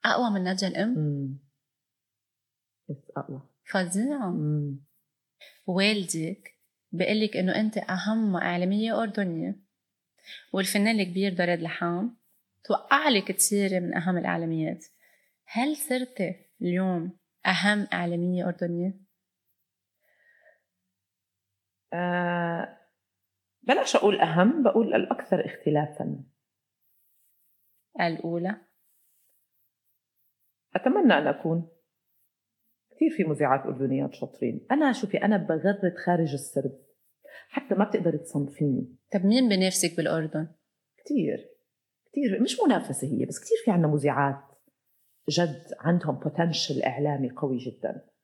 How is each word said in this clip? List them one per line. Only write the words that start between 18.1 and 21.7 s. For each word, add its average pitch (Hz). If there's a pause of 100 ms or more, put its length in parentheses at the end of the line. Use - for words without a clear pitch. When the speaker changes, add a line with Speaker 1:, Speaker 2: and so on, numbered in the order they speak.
Speaker 1:
أردنية؟ 175 (2750)